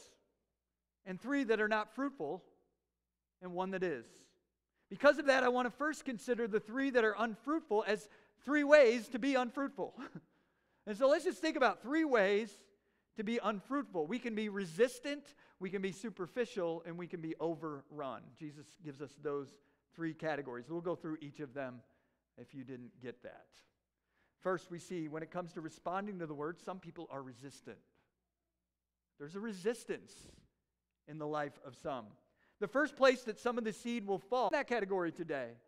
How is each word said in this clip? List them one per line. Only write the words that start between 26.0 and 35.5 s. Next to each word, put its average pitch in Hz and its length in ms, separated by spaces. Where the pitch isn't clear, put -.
to 170 60
the 151 80
word, 151 260
some 185 200
people 165 300
are 135 140
resistant. 123 540
There's 151 160
a 196 40
resistance 208 760
in 151 100
the 151 80
life 151 400
of 123 160
some. 127 260
The 208 80
first 285 300
place 262 260
that 214 160
some 240 180
of 240 60
the 214 80
seed 233 340
will 196 140
fall 247 300
in - 80
that 269 100
category 190 460
today 139 380